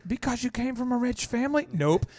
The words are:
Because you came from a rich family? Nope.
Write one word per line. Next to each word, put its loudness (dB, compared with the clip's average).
Because -2
you -2
came -2
from -2
a 2
rich -2
family? 0
Nope. 4